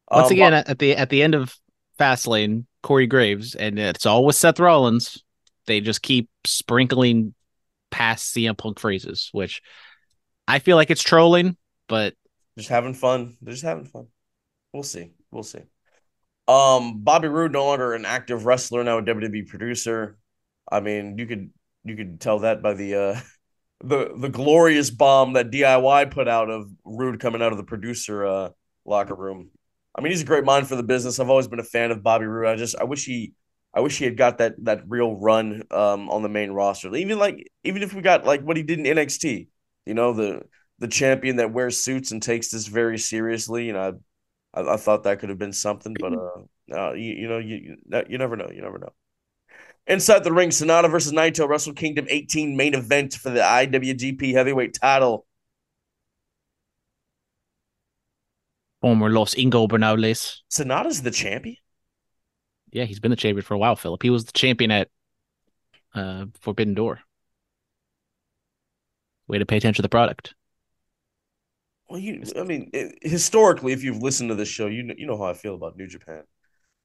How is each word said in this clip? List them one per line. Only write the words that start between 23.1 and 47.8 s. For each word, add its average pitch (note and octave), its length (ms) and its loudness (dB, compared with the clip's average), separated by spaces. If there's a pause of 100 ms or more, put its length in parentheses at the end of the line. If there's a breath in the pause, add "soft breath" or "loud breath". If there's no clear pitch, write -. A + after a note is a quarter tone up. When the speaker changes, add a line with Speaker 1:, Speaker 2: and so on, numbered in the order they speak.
Speaker 2:
<laughs> - 300 -20
the, C3 360 -4
the C3 120 -8
glorious D3 600 6
bomb C3 440 6
that A#2+ 180 2
D C#3 120 0
I C3 140 6
Y C#3 280 4
put C#3 220 -4
out A2+ 220 0
of A2 180 -8 (160)
Roode A2+ 360 -6
coming A#2 240 -4
out A2+ 80 2
of G#2 80 -6
the G2+ 40 -10
producer, G#2+ 600 -8
uh, F#2+ 240 -2 (360)
locker G2+ 300 -2
room. F#2+ 360 -12 (440)
I - 60 -10
mean, D3+ 100 -2
he's F3+ 100 -2
a C#3 40 -6
great C#3+ 200 2
mind C#3 220 4
for C3 80 -6
the B2 80 -4
business. B2 360 -2
I've B2+ 100 0
always C3+ 180 4
been A#2 120 -10
a A2+ 40 -6
fan A#2 280 -2
of G#2+ 100 -6
Bobby A2 240 2
Roode. A2+ 220 -4
I A2+ 80 0
just, A2+ 200 -6
I - 80 -4
wish C3 220 -6
he, A#2+ 280 -8 (400)
I F3 80 0
wish D3+ 180 -2
he C#3+ 60 -2
had A#2 120 -4
got A#2+ 220 2
that, A2+ 140 0 (120)
that A2 220 0
real A#2 280 -2
run, A2 540 0
um, G2+ 400 0
on G#2+ 140 -4
the G#2 60 -4
main G#2 220 -4
roster. G2 440 -2
Even, G3 240 -4
like, - 280 -2 (160)
even F#3+ 200 -4
if F#3+ 100 -10
we F#3+ 80 -10
got, F3 240 4
like, C#3+ 160 2
what D#3 160 -2
he D#3+ 60 -6
did D#3+ 160 -4
in D3+ 80 -2
N D3+ 100 2
X C#3+ 220 -2
T, A2 280 -6 (380)
you G#2+ 80 -8
know, A#2 200 0
the, G#2 280 -4 (380)
the A#2+ 80 -8
champion C3 480 0
that A2+ 180 -2
wears B2 260 -4
suits C3 320 -6
and A2 100 -10
takes A#2 280 -4
this A2 160 -10
very A2+ 320 -2
seriously. A2+ 720 -6
You A2 60 -8
know, F#2+ 260 -6 (560)
I, - 40 -8
I, E2 140 -2
I A2 40 -2
thought G#2+ 260 0
that G2+ 160 -2
could G#2 100 -10
have G2 80 -8
been G2+ 160 -8
something, G#2 460 -8
but, F#2 140 -6
uh, F2+ 280 -10 (320)
uh, E2 200 -6
you, A2 200 -10
you A2+ 140 -12
know, A2+ 100 -6
you, A2 400 -12 (140)